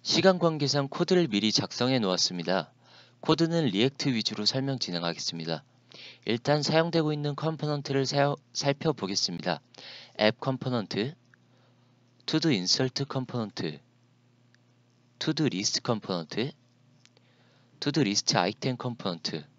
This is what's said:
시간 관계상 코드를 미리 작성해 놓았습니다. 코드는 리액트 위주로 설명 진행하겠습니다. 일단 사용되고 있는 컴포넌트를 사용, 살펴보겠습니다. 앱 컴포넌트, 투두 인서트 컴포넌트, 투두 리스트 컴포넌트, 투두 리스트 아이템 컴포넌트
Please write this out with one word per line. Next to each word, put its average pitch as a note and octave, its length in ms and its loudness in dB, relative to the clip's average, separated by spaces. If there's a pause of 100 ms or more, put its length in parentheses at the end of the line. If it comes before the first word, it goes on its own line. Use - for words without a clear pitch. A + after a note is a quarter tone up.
시간 F3+ 360 4
관계상 C#3+ 480 2
코드를 F3 400 2
미리 G#2 240 2
작성해 B2 480 2
놓았습니다. F2+ 720 0 (480)
코드는 D#3+ 460 2
리액트 A2+ 420 2
위주로 G#2+ 360 -2
설명 C3 360 -2
진행하겠습니다. E2 840 -4 (640)
일단 C#3 400 0
사용되고 D#3+ 480 2
있는 D3 240 -4
컴포넌트를 D3 680 -2
사용, C#3+ 300 2 (180)
살펴보겠습니다. G2 1080 -2 (600)
앱 G#2+ 200 4
컴포넌트, B2+ 760 -4 (1120)
투두 D#3+ 260 2
인서트 B2 520 0
컴포넌트, G#2+ 760 -6 (1400)
투두 D3+ 280 0
리스트 G2+ 340 -2
컴포넌트, G2+ 680 -4 (1300)
투두 D3 240 0
리스트 G#2 340 2
아이템 G#2+ 400 0
컴포넌트 F2+ 680 -6 (140)